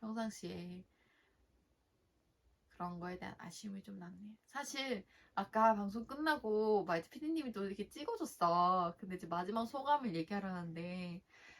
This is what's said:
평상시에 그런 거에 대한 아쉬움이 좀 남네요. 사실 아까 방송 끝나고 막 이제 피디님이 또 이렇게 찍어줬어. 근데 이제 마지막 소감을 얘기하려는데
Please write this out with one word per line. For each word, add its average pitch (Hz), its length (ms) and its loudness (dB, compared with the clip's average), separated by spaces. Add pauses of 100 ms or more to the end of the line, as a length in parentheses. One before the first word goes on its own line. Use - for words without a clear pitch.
평상시에 185 840 -6 (1900)
그런 175 300 -6
거에 180 180 -6
대한 185 200 -8
아쉬움이 196 440 -10
좀 196 160 -14
남네요. 185 340 -12 (140)
사실 269 600 -4 (280)
아까 220 400 6
방송 202 320 -2
끝나고 220 800 4
막 170 140 2
이제 - 120 -4
피디님이 302 420 -2
또 196 140 -2
이렇게 202 220 -6
찍어줬어. 180 1080 2
근데 185 180 -6
이제 180 100 -10
마지막 180 400 0
소감을 269 480 2
얘기하려는데 175 1080 -4 (380)